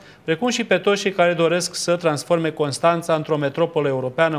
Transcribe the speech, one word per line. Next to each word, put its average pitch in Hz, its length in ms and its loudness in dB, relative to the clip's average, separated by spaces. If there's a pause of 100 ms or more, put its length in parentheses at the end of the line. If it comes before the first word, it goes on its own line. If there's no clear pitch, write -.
(240)
precum 160 260 -2
și 233 140 -2
pe 190 140 2
toți 202 240 0
cei 196 100 -2
care 175 220 2
doresc 170 420 0
să 175 200 0
transforme 160 540 0
Constanța 165 640 0
într-o 156 240 0
metropolă 147 500 -2
europeană 135 520 0